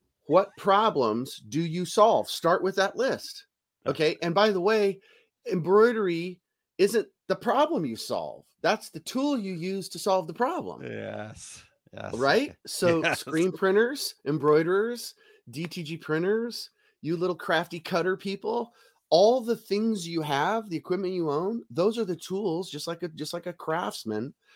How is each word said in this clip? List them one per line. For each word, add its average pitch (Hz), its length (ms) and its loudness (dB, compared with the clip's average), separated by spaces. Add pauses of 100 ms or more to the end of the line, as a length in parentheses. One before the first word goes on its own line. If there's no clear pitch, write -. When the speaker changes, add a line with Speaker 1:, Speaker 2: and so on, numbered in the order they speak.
(260)
Speaker 1:
what 175 300 2
problems 147 920 2
do 127 120 -2
you 170 240 -4
solve? 202 460 4
Start 170 320 0
with 190 140 -2
that 196 200 0
list. - 480 -4 (420)
Speaker 2:
Okay. 156 260 2
Speaker 1:
Okay. - 100 -6
And 170 120 -2
by 208 160 6
the 190 100 0
way, 202 400 2 (500)
embroidery 185 880 4 (400)
isn't 208 280 4 (220)
the 185 80 0
problem 254 480 2
you 117 120 -4
solve. 80 480 -8 (180)
That's 208 280 0
the 156 100 -14
tool 277 380 -2
you 190 140 -6
use 185 380 -6
to - 80 -12
solve 185 280 0
the 170 60 -12
problem. 233 520 -4
Speaker 2:
Yes. 107 800 -10 (300)
Yes. 104 220 -10
Speaker 1:
Right? 143 360 2
Speaker 2:
Okay. - 60 -20 (100)
Speaker 1:
So 170 360 0
Speaker 2:
<laughs> - 20 -2
Yes. 160 160 0
Speaker 1:
screen 160 320 0
printers, 214 640 0 (120)
embroiderers, 165 880 2 (360)
D 147 160 -8
T 180 160 -10
G 160 160 -8
printers, 202 720 -2 (320)
you 165 160 -2
little 175 180 -2
crafty 170 420 -2
cutter 180 380 -2
people, 214 560 -6 (380)
all 214 320 6
the 226 120 0
things 202 540 -2
you 165 140 -2
have, 170 480 0
the 165 60 -4
equipment 180 360 -2
you 170 180 -2
own, 190 400 -2
those 190 280 2
are 226 80 -2
the 175 100 -4
tools, 185 540 -4
just 147 160 -10
like 170 160 -6
a, 175 60 -6
just 156 260 -8
like 170 120 -8
a 180 60 -8
craftsman, 160 800 -4 (240)